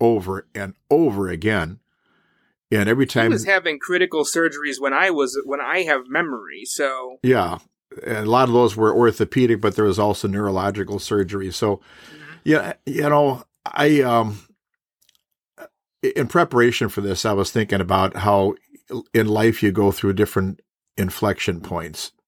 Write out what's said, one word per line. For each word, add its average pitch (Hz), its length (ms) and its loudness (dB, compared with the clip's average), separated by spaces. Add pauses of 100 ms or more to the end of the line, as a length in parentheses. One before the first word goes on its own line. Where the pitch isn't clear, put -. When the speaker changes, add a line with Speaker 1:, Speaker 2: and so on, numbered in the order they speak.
Speaker 1:
over 95 540 0
and 98 200 -10 (140)
over 120 400 2
again. 90 520 -2 (880)
And 104 180 2
every 127 180 2
time 113 260 0
Speaker 2:
He - 20 2
was 113 100 -4
having 175 360 0
critical 180 420 -2
surgeries 147 580 -2
when 135 120 -2
I 175 180 2
was, 135 340 0
when 139 160 -6
I 151 220 -4
have 147 240 0
memory, 123 580 -6
so. 131 600 -6
Speaker 1:
Yeah. 95 340 2 (480)
And 107 200 -4
a 107 40 -2
lot 127 180 4
of 117 60 2
those 117 200 6
were 110 200 4
orthopedic, 117 640 2
but 101 160 0
there 107 80 2
was 98 140 2
also 104 280 0
neurological 98 720 -2
surgery. 98 540 -4
So, 101 240 0
Speaker 2:
Mm-hmm. - 680 -20
Speaker 1:
yeah, 151 280 0 (140)
you 143 200 -4
know, 147 360 2 (240)
I, 147 340 2
um, 117 400 0 (1600)
in 131 240 -2
preparation 123 640 2
for 101 140 -6
this, 98 240 -4
I 110 80 0
was 98 160 0
thinking 101 320 0
about 95 340 0
how 101 380 2 (580)
in 110 160 2
life 107 340 2
you 101 100 2
go 101 200 2
through 98 220 -2
different 95 460 0 (360)
inflection 95 640 -4
points. 80 520 -10 (160)